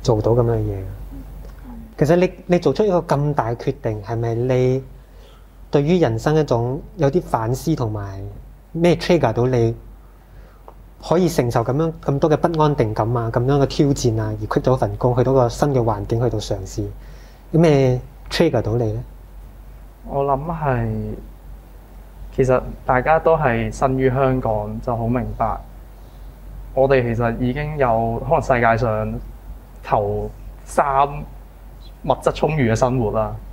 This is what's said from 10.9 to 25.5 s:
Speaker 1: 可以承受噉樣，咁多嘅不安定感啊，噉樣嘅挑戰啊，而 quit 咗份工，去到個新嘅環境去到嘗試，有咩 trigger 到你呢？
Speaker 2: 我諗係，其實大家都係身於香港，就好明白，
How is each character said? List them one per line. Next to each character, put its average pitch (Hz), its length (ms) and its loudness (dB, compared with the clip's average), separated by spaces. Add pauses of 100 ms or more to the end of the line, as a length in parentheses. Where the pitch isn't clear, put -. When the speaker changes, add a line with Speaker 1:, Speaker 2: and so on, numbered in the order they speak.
Speaker 1:
可 160 120 4
以 180 100 4
承 123 220 0
受 117 120 2
噉 123 120 0
樣， 160 160 0 (120)
咁 143 140 0
多 160 120 2
嘅 151 80 6
不 165 240 0
安 147 140 4
定 110 160 0
感 107 240 0
啊， 117 160 -2
噉 120 140 0
樣 143 160 4
嘅 135 60 6
挑 147 200 2
戰 123 320 0
啊， 107 220 -2
而 110 60 -4
quit - 140 0
咗 131 140 4
份 107 220 -2
工， 120 180 0
去 123 80 2
到 123 80 2
個 131 160 4
新 147 280 0
嘅 127 40 4
環 110 280 0
境 117 120 0
去 123 80 0
到 110 120 -2
嘗 104 160 -4 (100)
試， 101 200 -6 (680)
有 156 80 4
咩 135 400 4 (320)
trigger 135 320 2
到 107 140 -2
你 110 160 0
呢？ 120 100 -6 (1040)
Speaker 2:
我 139 180 -2
諗 139 140 0 (120)
係， 139 360 -2 (1500)
其 139 100 4
實 127 160 4 (240)
大 127 160 4
家 151 160 4
都 165 200 4
係 113 360 0
身 131 240 0
於 131 120 2
香 131 320 2
港， 107 400 -4
就 123 140 -4
好 113 120 -2
明 120 180 0 (120)
白， 107 200 -2 (1160)